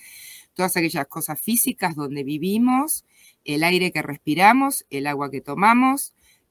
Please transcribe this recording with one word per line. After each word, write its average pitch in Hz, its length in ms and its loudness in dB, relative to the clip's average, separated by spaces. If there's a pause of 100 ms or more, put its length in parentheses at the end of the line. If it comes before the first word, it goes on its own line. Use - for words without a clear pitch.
(560)
todas 185 200 0
aquellas 165 320 -2
cosas 156 320 -8
físicas 208 560 -2
donde 143 280 -6
vivimos, 220 840 0 (400)
el 147 180 -2
aire 175 280 2
que 156 100 -4
respiramos, 185 880 2
el 139 160 -6
agua 147 240 -4
que 135 120 -8
tomamos, 240 760 2 (360)